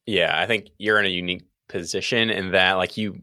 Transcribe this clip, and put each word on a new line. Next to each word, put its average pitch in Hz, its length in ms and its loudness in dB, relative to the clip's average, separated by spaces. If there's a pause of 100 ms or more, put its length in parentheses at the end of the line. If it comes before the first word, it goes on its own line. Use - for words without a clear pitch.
Yeah, 82 340 2
I 87 60 0
think 104 220 -2 (100)
you're 107 220 2
in 101 60 2
a 98 40 0
unique 90 360 -4 (220)
position 101 640 -2
in 95 220 -4
that, 92 220 4
like, 92 240 -2
you, 107 260 -6